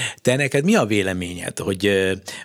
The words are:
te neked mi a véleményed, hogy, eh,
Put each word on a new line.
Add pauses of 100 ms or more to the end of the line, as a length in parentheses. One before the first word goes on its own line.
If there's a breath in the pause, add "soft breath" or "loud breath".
(220 loud breath)
te
neked
mi
a
véleményed,
hogy,
eh, (340 loud breath)